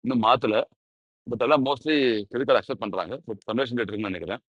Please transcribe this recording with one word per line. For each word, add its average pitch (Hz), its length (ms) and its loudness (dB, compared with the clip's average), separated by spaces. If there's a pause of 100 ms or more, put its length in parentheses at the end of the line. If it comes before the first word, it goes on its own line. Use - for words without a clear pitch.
இன்னும் 120 240 0
மாத்தல. 117 260 2 (720)
But 120 160 -2
எல்லாம் 139 200 4
mostly 147 320 0 (320)
கிரெடிட் 127 200 -4
கார்டு 117 120 6
அக்செப்ட் 131 240 -8
பண்றாங்க. 95 420 -6
But 107 120 -10 (120)
கன்வர்ஷன் 120 280 -2
ரேட் 110 80 -2
இருக்குன்னு 104 240 -6
நினைக்கிறேன். 87 300 -8 (120)